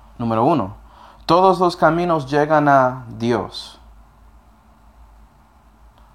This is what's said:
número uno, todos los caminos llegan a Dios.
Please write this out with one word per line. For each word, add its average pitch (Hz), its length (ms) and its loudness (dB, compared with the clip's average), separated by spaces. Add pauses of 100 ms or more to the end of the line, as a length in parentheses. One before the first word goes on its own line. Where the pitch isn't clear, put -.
(160)
número 117 280 -2
uno, 120 320 -2 (500)
todos 180 340 4
los 175 160 0
caminos 160 540 0
llegan 151 380 2
a 131 400 2
Dios. 113 680 -6 (2250)